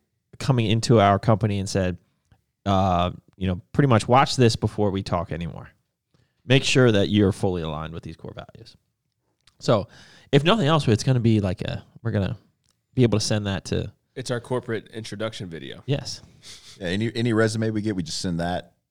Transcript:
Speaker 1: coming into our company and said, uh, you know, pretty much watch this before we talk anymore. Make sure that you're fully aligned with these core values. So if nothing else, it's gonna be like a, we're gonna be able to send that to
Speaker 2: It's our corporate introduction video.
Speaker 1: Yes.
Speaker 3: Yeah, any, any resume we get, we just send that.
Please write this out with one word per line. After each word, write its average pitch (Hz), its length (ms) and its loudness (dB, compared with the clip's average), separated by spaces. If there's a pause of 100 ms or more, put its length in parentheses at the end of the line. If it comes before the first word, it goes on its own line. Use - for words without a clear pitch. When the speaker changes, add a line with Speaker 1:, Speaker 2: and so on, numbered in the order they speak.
(400)
Speaker 1:
coming 120 280 0
into 113 320 4
our 101 180 6
company 104 420 0
and 95 80 -6
said, 90 300 -2 (720)
uh, 92 440 2 (260)
you 95 100 -4
know, 90 120 -2 (140)
pretty 143 140 2
much 113 200 4
watch 131 300 4
this 120 180 4
before 104 360 -2
we 95 120 -4
talk 87 280 -4
anymore. 82 380 -10 (760)
Make 135 180 2
sure 127 280 4
that 98 180 2
you're 101 220 4
fully 90 320 -2
aligned 78 300 -8
with 85 100 -12
these 80 120 -14
core - 200 -16
values. - 420 -20 (840)
So 113 280 0 (440)
if 139 120 4
nothing 185 240 2
else, 156 200 2
it's 104 160 2
gonna 127 160 2
be 110 220 4
like 95 200 -4
a, - 220 -8 (200)
we're 113 80 -4
gonna 98 260 -2 (560)
be 127 100 2
able 107 160 2
to - 60 -2
send 104 220 -2
that 95 180 -4
to 90 260 -6 (240)
Speaker 2:
It's 127 160 -10
our 120 80 -4
corporate 117 540 -6
introduction 107 560 -10
video. 69 360 -14
Speaker 1:
Yes. - 360 -6 (580)
Speaker 3:
Yeah, 95 80 -8
any, 107 260 -2
any 117 200 -2
resume 113 380 2
we 107 100 -4
get, 107 140 -4
we 90 80 -4
just - 180 -8
send 87 180 -4
that. 87 320 -6 (200)